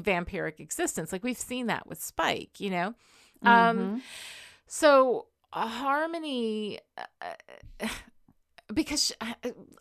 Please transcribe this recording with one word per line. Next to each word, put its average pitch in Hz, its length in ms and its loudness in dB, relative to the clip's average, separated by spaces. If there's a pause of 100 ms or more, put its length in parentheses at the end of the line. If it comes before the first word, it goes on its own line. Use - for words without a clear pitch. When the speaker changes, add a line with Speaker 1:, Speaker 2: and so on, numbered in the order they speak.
Speaker 1:
vampiric 175 600 -2
existence. 170 500 -4
Like, 190 140 -4
we've 247 120 -2
seen 247 300 -6
that 180 200 -4
with - 140 -14
Spike, - 600 -4
you 196 80 -2
know? 190 260 -2 (460)
Um, 233 360 8
Speaker 2:
Mm-hmm. 190 200 -2 (680)
Speaker 1:
so, 262 640 6 (240)
uh, 196 160 -2
Harmony, 254 1120 -2 (180)
uh, - 880 -12
<sighs> - 840 -16
because, 302 340 0
she, - 140 -4
uh, 226 120 -6 (480)